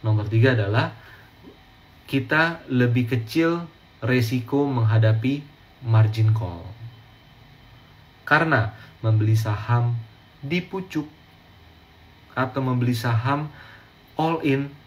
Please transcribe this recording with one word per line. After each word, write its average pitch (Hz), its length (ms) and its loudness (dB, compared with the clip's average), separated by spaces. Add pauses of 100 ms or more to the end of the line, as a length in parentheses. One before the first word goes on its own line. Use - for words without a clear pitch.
Nomor 107 240 0
tiga 113 320 4
adalah 110 320 0 (1200)
kita 156 640 0
lebih 123 320 2
kecil 165 640 -2 (320)
resiko 127 640 0
menghadapi 113 800 2 (400)
margin 110 480 4
call. 87 320 -6 (1600)
Karena 147 480 2 (320)
membeli 110 320 4
saham 120 560 0 (480)
di 165 200 -2
pucuk 185 440 -8 (1300)
atau 131 320 -4
membeli 123 320 0
saham 123 520 -2 (680)
all 160 240 -2
in 139 320 -2 (140)